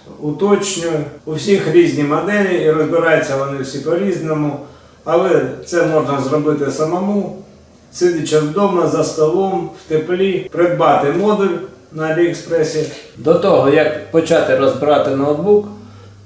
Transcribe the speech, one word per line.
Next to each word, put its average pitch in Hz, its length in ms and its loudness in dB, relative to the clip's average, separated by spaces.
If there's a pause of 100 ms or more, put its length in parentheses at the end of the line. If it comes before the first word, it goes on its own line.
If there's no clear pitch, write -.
(200)
уточню. 165 680 -2 (340)
У 156 100 -8
всіх 190 380 0
різні 151 300 4
моделі 175 600 0
і 156 60 4
розбираються 156 680 2
вони 139 260 -4
всі 139 160 -8
по-різному, 156 840 -2 (440)
але 160 420 2 (200)
це 170 200 0
можна 139 340 0
зробити 143 500 -2
самому, 180 680 -2 (560)
сидячи 160 460 0
вдома 170 480 0
за 190 180 0
столом, 170 680 0 (140)
в - 40 -16
теплі, 175 640 -2
придбати 151 600 2
модуль 196 440 0 (360)
на 156 160 -6
Аліекспресі. 156 760 0 (320)
До 156 180 4
того, 170 340 2
як 151 420 2
почати 165 460 2
розбирати 139 540 2
ноутбук, 151 580 0 (580)